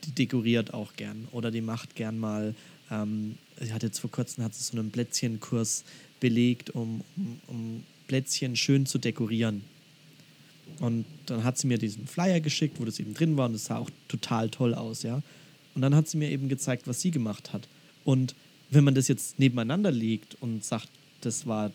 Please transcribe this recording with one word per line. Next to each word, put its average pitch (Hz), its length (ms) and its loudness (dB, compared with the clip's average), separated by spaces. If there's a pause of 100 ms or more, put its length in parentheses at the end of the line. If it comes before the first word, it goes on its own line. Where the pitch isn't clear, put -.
die 147 80 -8
dekoriert 117 600 2
auch 107 240 -8
gern 110 360 -10
oder 117 180 -4
die 113 100 -2
macht 113 360 -6
gern 110 220 -4
mal, 107 360 -2 (360)
ähm, 107 460 -4 (240)
sie 113 140 -6
hat 117 80 -4
jetzt - 160 -4
vor - 120 -6
kurzem, - 340 -4
hat 113 100 -4
sie - 100 -10
so - 140 -4
einen 110 120 -2
Plätzchenkurs 113 920 -2 (360)
belegt, 120 500 2
um, 113 320 -4 (140)
um, 143 320 -6
um 113 360 -8 (220)
Plätzchen 131 500 -2
schön 139 300 4
zu - 120 -2
dekorieren. 110 640 0 (1160)
Und 117 260 0 (220)
dann 113 180 -2
hat 127 140 0
sie - 80 0
mir 123 120 4
diesen 110 280 -4
Flyer 175 340 2
geschickt, 156 400 0
wo 120 60 -2
das 110 140 -4
eben 104 120 -6
drin 156 240 2
war 131 120 4
und 113 60 0
es 107 120 -6
sah 113 100 -2
auch 117 140 -6 (180)
total 113 400 0
toll 120 260 2
aus, 113 280 -6
ja. 120 180 -2 (540)
Und 127 80 0
dann 139 120 6
hat 156 140 8
sie - 80 -2
mir 151 140 0
eben 135 180 -2
gezeigt, 131 380 -2
was 123 160 -4
sie 185 80 2
gemacht 110 420 -2
hat. - 160 -8 (360)
Und 131 300 4 (360)
wenn 143 140 10
man 139 100 6
das 131 140 4
jetzt - 300 -2
nebeneinander 135 520 4
legt 113 500 0
und 113 240 -4
sagt, - 240 -4 (320)
das - 260 -4
war 107 280 -2